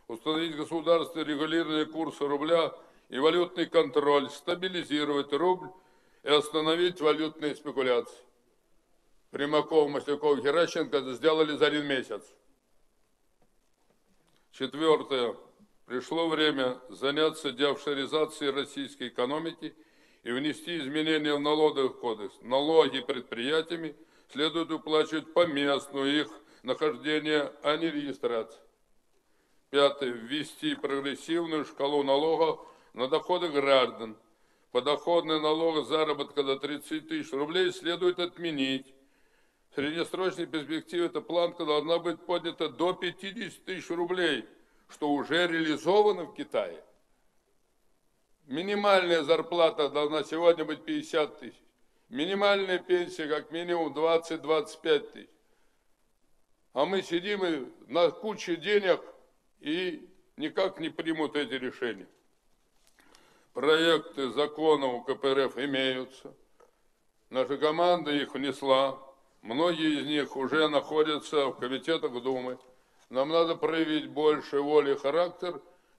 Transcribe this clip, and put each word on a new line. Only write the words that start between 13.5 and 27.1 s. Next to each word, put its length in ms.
Четвертое. 840
Пришло 420
время 580
заняться 640
деофшоризацией 1000
российской 580
экономики 680
и 80
внести 460
изменения 560
в 80
налоговый 480
кодекс. 520
Налоги 600
предприятиями 920
следует 400
уплачивать 600
по 120
месту 600
их 240
нахождения, 880